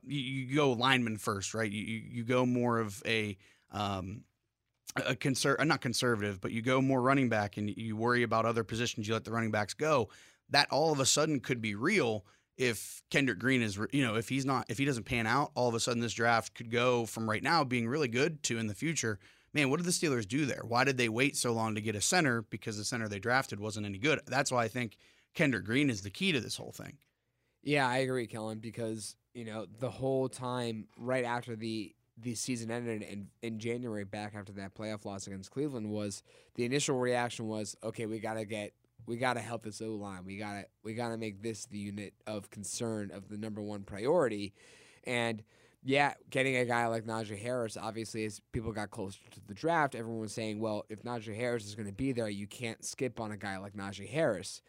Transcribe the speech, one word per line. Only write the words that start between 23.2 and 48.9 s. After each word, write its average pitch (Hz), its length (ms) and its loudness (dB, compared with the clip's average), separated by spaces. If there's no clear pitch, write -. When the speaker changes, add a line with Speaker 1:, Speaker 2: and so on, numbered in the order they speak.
Speaker 1:
wasn't 104 280 -4
any 98 100 -4
good. 131 300 2
That's 131 240 0
why 120 120 4
I 113 40 0
think 117 300 -4
Kendrick 120 320 2
Green 131 240 4
is 104 120 -2
the 98 100 -8
key 190 200 0
to 139 80 2
this 117 180 -4
whole 117 140 -12
thing. - 260 -14
Speaker 2:
Yeah, 143 240 4
I 123 100 2
agree, 127 300 0
Kellen, 110 320 -6
because, 110 560 -6
you 120 120 -10
know, 110 200 -8
the 123 100 -2
whole 131 400 0
time 123 580 -4
right 127 260 0
after 120 320 -4
the, 110 400 -6
the 117 160 -6
season 113 340 -4
ended 117 320 -2
in, 101 260 -10
in 113 160 -4
January, 117 460 -4
back 104 320 -8
after 101 180 -10
that 98 220 -10
playoff 107 300 -6
loss 98 200 -8
against 98 240 -10
Cleveland, 135 400 -4
was 104 320 -2
the 120 100 0
initial 135 340 2
reaction 120 480 0
was, 107 360 -4
"Okay, 110 220 -4
we 110 140 -4
gotta 110 260 -4
get, 104 280 -6
we 117 120 -6
gotta 123 220 0
help 110 240 -6
this 107 180 -10
O-line. 101 440 -8
We 98 120 -10
gotta, 101 280 -8
we 110 100 -8
gotta 117 240 -4
make 107 240 -6
this 110 240 -6
the 104 120 -12
unit 101 360 -6
of 107 220 -8
concern, 107 600 -6
of 95 180 -14
the 104 80 -10
number 107 240 -8
one 104 220 -8
priority." 110 680 0
And, 117 380 0
yeah, 139 280 4
getting 135 260 2
a 123 100 2
guy 120 220 2
like 113 180 0
Najee 110 360 -4
Harris, 120 360 -4
obviously, 107 480 -4
as 107 140 -8
people 117 200 -4
got 104 200 -6